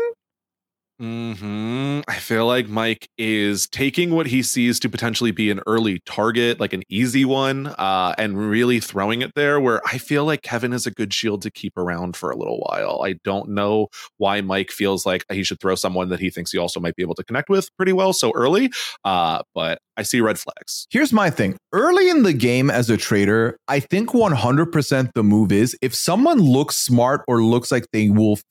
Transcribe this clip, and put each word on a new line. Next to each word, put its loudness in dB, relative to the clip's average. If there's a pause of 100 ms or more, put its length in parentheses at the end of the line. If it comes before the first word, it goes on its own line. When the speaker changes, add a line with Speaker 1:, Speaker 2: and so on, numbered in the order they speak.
(1000)
Speaker 1:
Mm-hmm. -6
I -6
feel 0
like 0
Mike -4 (100)
is -2
taking -2
what 0
he 0
sees 0
to -2
potentially -2
be 0
an -2
early 0
target, 0
like -4
an -8
easy 0
one, 0 (120)
uh, 0
and -2
really 2
throwing -4
it -8
there, 2
where 2
I -4
feel 0
like -2
Kevin -4
is -4
a -4
good -4
shield -2
to -8
keep -10
around -4
for -6
a -4
little -4
while. -4
I -4
don't -4
know 0 (300)
why 0
Mike -2
feels -2
like -2
he -4
should -6
throw 0
someone -2
that -4
he -2
thinks -8
he -2
also -4
might -4
be -6
able -4
to -12
connect -6
with 0
pretty 0
well 2
so 0
early, 2 (340)
uh, 0 (140)
but -4 (180)
I -6
see 0
red 2
flags. -12
Speaker 2:
Here's 2
my 4
thing. -2 (160)
Early 4
in 4
the 4
game 2
as 2
a 4
traitor, 2 (100)
I 0
think -2
one 4
hundred 2
percent 0
the 2
move 4
is 2
if -2
someone 2
looks 4
smart 2
or 4
looks 2
like 0
they 2
will 4 (140)